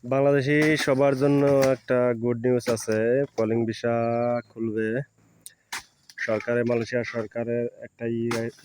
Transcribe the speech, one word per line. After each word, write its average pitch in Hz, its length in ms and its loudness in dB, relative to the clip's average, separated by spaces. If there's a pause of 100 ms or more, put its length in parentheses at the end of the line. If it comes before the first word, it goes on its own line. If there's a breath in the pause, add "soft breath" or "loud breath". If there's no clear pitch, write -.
বাংলাদেশি 143 720 2
সবার 139 400 2
জন্য 143 280 4
একটা 135 680 2
গুড 117 320 -2
নিউজ 123 240 2
আছে, 113 560 0 (120)
কলিং 113 280 0
ভিসা 117 300 -2 (540)
খুলবে। 113 520 -4 (1160 loud breath)
সরকারে, 120 460 -2
মালয়েশিয়া 120 400 -2
সরকারের 117 640 -6
একটা - 400 -12
ইয়ে 117 440 -4 (160)